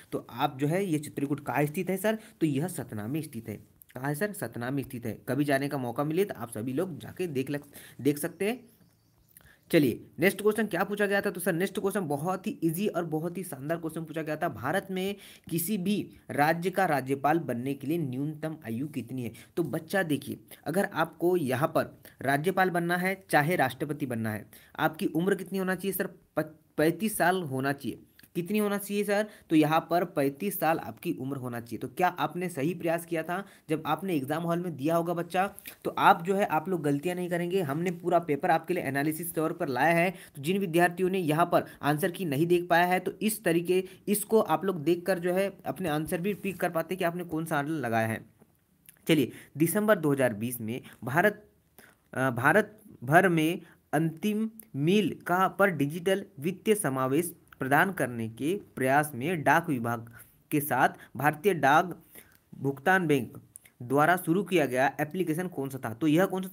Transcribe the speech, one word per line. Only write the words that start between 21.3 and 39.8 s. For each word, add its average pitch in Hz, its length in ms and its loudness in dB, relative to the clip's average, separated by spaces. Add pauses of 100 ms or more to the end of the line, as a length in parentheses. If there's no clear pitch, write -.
यहाँ 131 300 0
पर 139 340 -2 (200)
राज्यपाल 180 480 2
बनना 175 280 0
है, 190 320 -2
चाहे 156 260 4
राष्ट्रपति 147 500 -2
बनना 113 260 -4
है, 107 180 -8 (300)
आपकी 156 260 -2
उम्र 175 300 0
कितनी 190 240 -6
होना 185 160 -2
चाहिए 185 180 -4
सर? 190 140 -4
प-, - 520 -8 (180)
पैंतीस 165 400 2
साल 180 240 2
होना 135 320 -2
चाहिए। 123 280 -8 (340)
कितनी 180 240 -2
होना 202 180 0
चाहिए 202 260 -4
सर? 202 240 0 (220)
तो 165 60 4
यहाँ 156 340 4
पर 175 140 4
पैंतीस 156 560 -2
साल 156 200 2
आपकी 117 340 -8
उम्र 135 240 -6
होना 123 220 -8
चाहिए। 117 200 -10
तो 131 80 -8
क्या 180 200 0
आपने 175 420 -2
सही 175 240 -2
प्रयास 170 320 -2
किया 160 180 -4
था 180 220 -6 (240)
जब 156 160 -2
आपने 165 300 -2
एग्जाम 147 280 -2
हॉल 170 160 0
में 175 160 -6
दिया 147 200 0
होगा 170 180 0
बच्चा? 170 340 -2 (360)
तो - 140 -6
आप 170 260 6
जो 190 120 0
है, 202 100 4
आप 156 240 0
लोग 170 140 0
गलतियाँ 143 320 0
नहीं 180 140 -4
करेंगे। 175 320 0
हमने 165 300 -2
पूरा 175 280 0
पेपर 170 320 0
आपके 165 220 0
लिए 180 100 -2
एनालिसिस 151 500 -2
तौर 160 200 -2
पर 170 140 -4
लाया 139 260 2